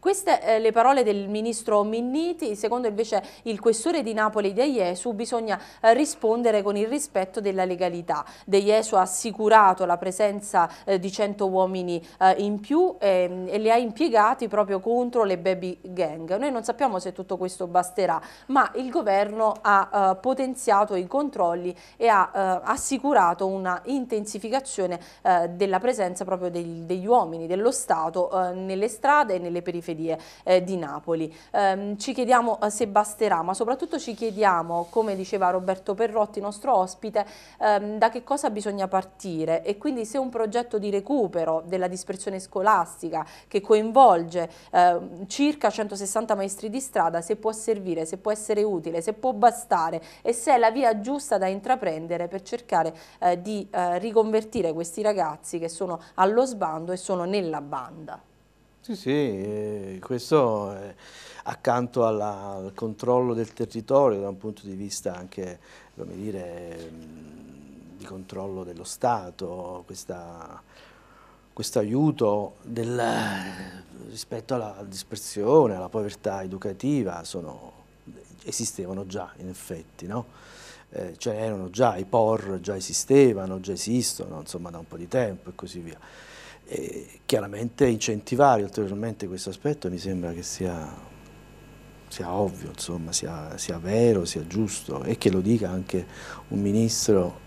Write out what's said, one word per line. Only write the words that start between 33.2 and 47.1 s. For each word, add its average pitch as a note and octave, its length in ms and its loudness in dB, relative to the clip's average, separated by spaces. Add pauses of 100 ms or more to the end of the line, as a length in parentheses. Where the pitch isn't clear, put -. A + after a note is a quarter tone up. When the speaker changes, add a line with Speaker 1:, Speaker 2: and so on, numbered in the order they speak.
Speaker 1:
ma F3+ 140 0
soprattutto C4+ 420 -2
ci A#3+ 160 -8
chiediamo, F3+ 800 2
come A3 240 0
diceva F#3+ 340 0
Roberto F#3 460 -2
Perrotti, G#3+ 440 -2
nostro G#3 360 -2
ospite, G3 500 0 (340)
ehm, G#3 380 2
da A3+ 120 4
che A#3+ 140 -6
cosa C4+ 280 -2
bisogna G3+ 360 -4
partire, E3 760 -2
e G3+ 160 -4
quindi B3 260 -2
se C4+ 140 -4
un C4 100 -2
progetto A#3 480 -2
di G3+ 140 -2
recupero F3+ 760 0
della F3+ 220 -2
dispersione F#3+ 520 -6
scolastica F3+ 840 0 (220)
che - 120 0
coinvolge, G3 880 6 (240)
ehm, F3+ 560 4
circa C#4+ 440 2
centosessanta G#3 640 -2
maestri G3 340 -6
di A#3 100 -4
strada, E3+ 420 0